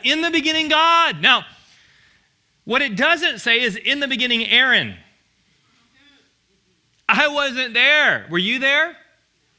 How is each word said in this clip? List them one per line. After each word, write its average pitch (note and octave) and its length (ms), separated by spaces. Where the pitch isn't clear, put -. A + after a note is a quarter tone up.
In D4 160
the E4+ 100
beginning, D#4 380
God. D#4 520
Now, A3+ 240
what B3+ 180
it A#3 140
doesn't D4+ 440
say A#3 200
is, A3+ 160
"In C4+ 240
the C#4 80
beginning, A#3+ 380
Aaron." G#3 500
I C4+ 200
wasn't C4 460
there. B3 560
Were E3+ 80
you A3+ 220
there? D4 360